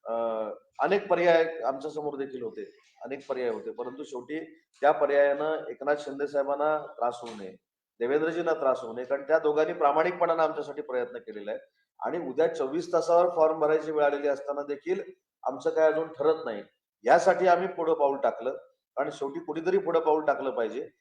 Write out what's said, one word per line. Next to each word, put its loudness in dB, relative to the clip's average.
अ, -8
अनेक 0
पर्याय 4
आमच्या -4
समोर -6
देखील -8
होते, -8
अनेक -12
पर्याय -4
होते, -6
परंतु -10
शेवटी -10
त्या 6
पर्यायानं 2
एकनाथ -2
शिंदे -6
साहेबांना 0
त्रास -4
होऊ -12
नये, -12
देवेंद्रजींना 0
त्रास 0
होऊ -10
नये, -8
कारण -2
त्या 4
दोघांनी 2
प्रामाणिकपणानं 2
आमच्यासाठी -2
प्रयत्न -4
केलेला -12
आहे -6
आणि -4
उद्या 2
चोवीस -4
तासावर 4
फॉर्म 4
भरायची 2
वेळ 2
आलेली 2
असताना -4
देखील -4
आमचं -2
काय 4
अजून -2
ठरत 0
नाही, -6
यासाठी 6
आम्ही 4
पुढं 0
पाऊल 2
टाकलं. -2
कारण -2
शेवटी -6
कुणीतरी -2
पुढं 2
पाऊल 2
टाकलं 0
पाहिजे. -4